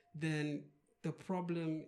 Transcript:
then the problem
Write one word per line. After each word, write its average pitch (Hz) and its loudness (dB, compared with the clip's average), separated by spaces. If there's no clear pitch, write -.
then 151 2
the 160 0
problem 170 0